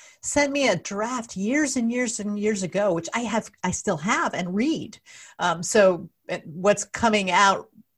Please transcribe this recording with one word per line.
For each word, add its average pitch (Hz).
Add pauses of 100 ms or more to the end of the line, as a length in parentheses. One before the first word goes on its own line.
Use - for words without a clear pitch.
(240)
sent 285
me 277
a 180
draft 226
years 262
and 233
years 247
and 208
years 202
ago, 185
which 165
I 226
have, 220 (120)
I 185
still 185
have 240
and 180
read. 240 (400)
Um, 170
so 180 (200)
it, -
what's 190
coming 208
out 190 (280)